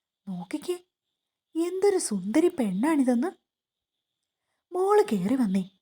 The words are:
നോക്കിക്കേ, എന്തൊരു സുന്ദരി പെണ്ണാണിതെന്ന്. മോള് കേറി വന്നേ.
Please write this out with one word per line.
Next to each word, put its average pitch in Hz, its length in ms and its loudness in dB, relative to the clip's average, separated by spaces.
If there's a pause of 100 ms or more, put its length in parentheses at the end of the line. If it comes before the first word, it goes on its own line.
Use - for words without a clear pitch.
(260)
നോക്കിക്കേ, 196 500 -8 (760)
എന്തൊരു 370 440 0
സുന്ദരി 220 500 0
പെണ്ണാണിതെന്ന്. 254 840 0 (1400)
മോള് 392 320 4
കേറി 214 320 0
വന്നേ. 196 280 0 (180)